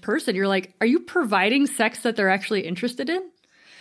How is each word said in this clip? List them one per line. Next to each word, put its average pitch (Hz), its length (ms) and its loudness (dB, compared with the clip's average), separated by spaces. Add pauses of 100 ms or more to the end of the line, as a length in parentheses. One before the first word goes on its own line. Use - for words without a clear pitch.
person, 226 340 -2
you're 196 120 0
like, 190 340 -2
"Are 220 60 4
you 285 140 4
providing 240 680 2
sex 220 360 0
that 226 120 -2
they're 196 140 2
actually 196 320 0
interested 247 480 -6
in?" 370 140 -2 (580)